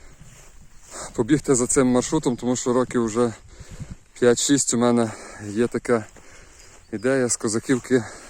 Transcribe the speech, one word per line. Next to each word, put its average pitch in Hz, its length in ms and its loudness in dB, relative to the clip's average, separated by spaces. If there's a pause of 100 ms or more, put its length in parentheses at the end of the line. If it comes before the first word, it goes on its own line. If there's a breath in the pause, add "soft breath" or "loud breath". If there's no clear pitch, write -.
(1120 loud breath)
побігти 139 420 2
за 120 120 2
цим 131 200 4
маршрутом, 127 500 0
тому 123 200 -2
що 120 160 0
років 120 320 0
вже 113 280 0 (880 loud breath)
п'ять-шість 127 560 4
у 117 40 0
мене 120 340 2 (320 loud breath)
є 104 220 -2
така 113 380 -2 (880 loud breath)
ідея 123 360 0
з - 80 -2
Козаківки 120 680 0 (260 loud breath)